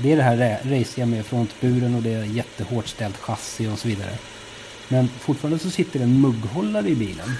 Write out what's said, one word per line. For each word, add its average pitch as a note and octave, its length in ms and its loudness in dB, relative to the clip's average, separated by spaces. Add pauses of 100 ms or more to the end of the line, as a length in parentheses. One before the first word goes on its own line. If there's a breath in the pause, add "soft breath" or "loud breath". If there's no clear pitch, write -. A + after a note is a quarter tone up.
det C3+ 100 4
är D#3+ 60 6
det D3 60 6
här A#2+ 140 6
ra-, B2 420 2
raciga B2 260 0
med A2+ 200 0
frontburen B2 680 0
och A#2+ 80 0
det A2+ 100 0
är A2 100 -2
jättehårt A2 640 -4
ställt G2+ 300 -6
chassi - 500 -6
och G#2+ 120 -4
så - 80 -4
vidare. G2+ 300 -4 (720 loud breath)
Men B2+ 220 4 (100)
fortfarande D3 400 0
så E3+ 120 -4
sitter E3+ 280 0
en B2+ 220 6
mugghållare D3 680 0
i D#3 60 4
bilen. A2 440 -4